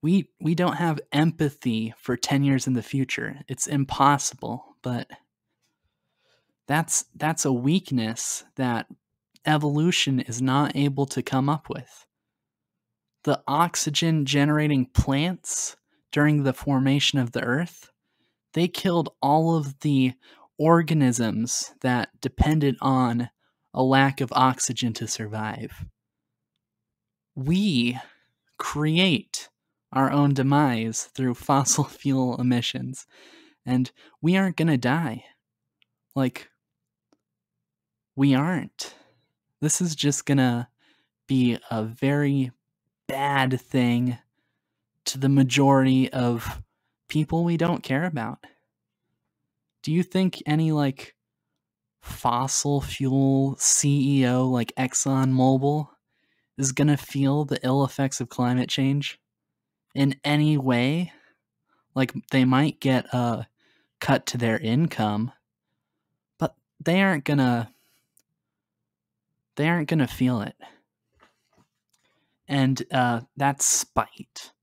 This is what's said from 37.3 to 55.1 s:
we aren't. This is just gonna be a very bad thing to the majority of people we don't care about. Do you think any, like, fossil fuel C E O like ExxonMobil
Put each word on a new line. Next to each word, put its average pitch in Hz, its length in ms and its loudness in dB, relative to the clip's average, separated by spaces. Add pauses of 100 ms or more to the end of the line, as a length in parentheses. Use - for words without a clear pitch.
we 139 180 4
aren't. 151 600 -4 (640)
This 151 200 -2
is 170 140 -2
just 143 320 -2
gonna 127 420 2 (580)
be 127 320 2 (120)
a 110 140 -4
very 139 680 -2 (580)
bad 135 520 0
thing 123 580 0 (840)
to - 140 -8
the 135 100 0
majority 131 840 4
of 120 500 -2 (460)
people 165 360 -2
we 170 120 0
don't 165 260 0
care 139 220 -2
about. 127 400 -6 (1400)
Do 151 100 -4
you 175 100 2
think 185 440 -2
any, 156 260 2
like, 143 420 -4 (840)
fossil 131 800 -2
fuel 135 800 0
C 143 600 2
E 127 60 4
O 127 200 2
like 123 300 -2
ExxonMobil 131 1120 2 (720)